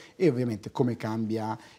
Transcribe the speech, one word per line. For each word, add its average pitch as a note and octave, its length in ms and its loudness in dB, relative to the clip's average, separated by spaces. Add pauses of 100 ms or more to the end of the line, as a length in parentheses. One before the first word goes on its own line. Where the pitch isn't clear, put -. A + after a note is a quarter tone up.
(140)
e F#3 140 4
ovviamente B2 420 0
come B2 260 2
cambia A2 600 -2 (200)